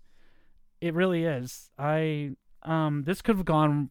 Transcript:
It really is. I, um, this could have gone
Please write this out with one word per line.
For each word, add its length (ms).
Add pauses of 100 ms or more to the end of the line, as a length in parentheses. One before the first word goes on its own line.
(800)
It 140
really 300
is. 540
I, 540 (300)
um, 420
this 160
could 160
have 80
gone 460